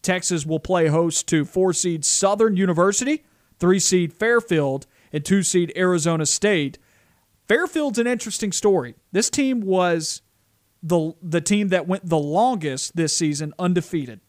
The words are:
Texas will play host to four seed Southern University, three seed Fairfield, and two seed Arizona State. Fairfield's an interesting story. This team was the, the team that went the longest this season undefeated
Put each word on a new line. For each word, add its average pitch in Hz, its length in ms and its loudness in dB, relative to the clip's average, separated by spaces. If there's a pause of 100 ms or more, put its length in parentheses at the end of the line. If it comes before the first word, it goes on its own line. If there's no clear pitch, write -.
Texas 180 420 -2
will 156 160 -4
play 170 280 2
host 160 400 0
to 156 160 2
four 185 280 0
seed 165 320 -2
Southern 208 520 2
University, 196 680 2 (380)
three 185 180 4
seed 175 340 2
Fairfield, 156 760 0 (260)
and 151 120 -4
two 190 180 2
seed 175 340 0
Arizona 165 500 0
State. 175 520 0 (720)
Fairfield's 294 520 0
an 240 80 0
interesting 220 420 -4
story. 170 460 0 (160)
This 202 180 0
team 262 300 0
was 180 600 0 (600)
the, 165 300 0 (100)
the 170 180 -2
team 202 280 0
that 175 180 0
went 185 220 -4
the 160 100 2
longest 156 800 -2
this 160 200 0
season 151 400 -2
undefeated 170 600 -2 (100)